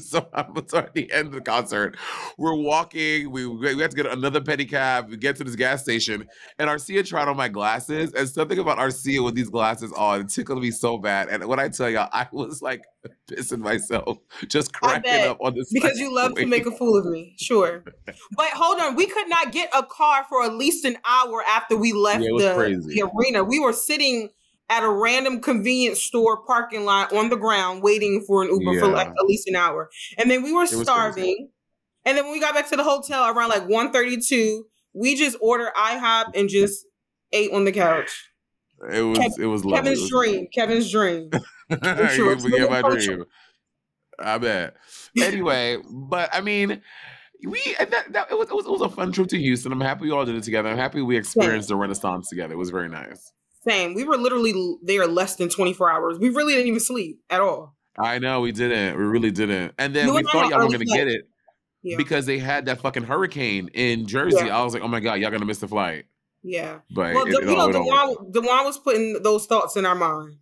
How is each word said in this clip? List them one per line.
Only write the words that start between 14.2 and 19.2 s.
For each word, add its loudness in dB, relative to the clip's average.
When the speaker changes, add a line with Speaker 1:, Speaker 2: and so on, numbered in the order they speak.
Speaker 1:
just 0
Speaker 2:
I -14
Speaker 1:
cracking 2
Speaker 2:
bet, 2
Speaker 1:
up -4
on -2
this -6
Speaker 2:
because 2
Speaker 1:
side -6
Speaker 2:
you -4
love 0
to -2
Speaker 1:
way. 0
Speaker 2:
make 2
a -4
fool 2
of 2
me, -8
sure. 0
But -4
hold 2
on, -2
we 4
could -4